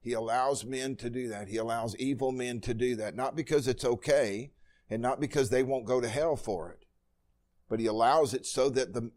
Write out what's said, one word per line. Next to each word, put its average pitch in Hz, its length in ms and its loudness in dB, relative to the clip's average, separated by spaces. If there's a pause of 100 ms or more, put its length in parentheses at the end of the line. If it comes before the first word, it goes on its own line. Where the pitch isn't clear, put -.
He 120 120 -6
allows 120 520 0
men 131 340 -6
to 120 120 -6
do 123 180 -6
that. 104 200 -8
He 107 80 -4
allows 113 400 -2
evil 131 340 0
men 123 300 -4
to 123 120 -4
do 120 220 0
that, 107 220 -6
not 127 180 -4
because 147 320 0
it's 131 180 0
okay, 123 680 2 (360)
and 110 140 -4
not 123 160 0
because 135 320 0
they 131 140 4
won't 127 220 -2
go 127 140 4
to 117 80 -2
hell 143 280 0
for 87 340 -4
it, - 160 -20 (800)
but 110 120 0
he 113 60 0
allows 117 460 4
it 131 140 -4
so 135 240 2
that 127 240 0
the, 117 220 -4